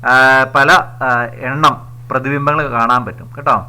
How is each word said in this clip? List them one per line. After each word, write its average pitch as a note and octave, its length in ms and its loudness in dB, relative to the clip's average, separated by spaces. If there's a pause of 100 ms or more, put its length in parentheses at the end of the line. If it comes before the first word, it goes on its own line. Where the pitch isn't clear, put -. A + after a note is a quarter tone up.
(100)
ആ, - 20 4 (420)
പല, C#3+ 140 4 (380)
ആ, - 20 0 (400)
എണ്ണം D3 260 2 (360)
പ്രതിബിംബങ്ങൾ C#3 540 -2 (120)
കാണാൻ A#2+ 300 2
പറ്റും - 200 -14 (100)
കേട്ടോ. C#3+ 200 0 (120)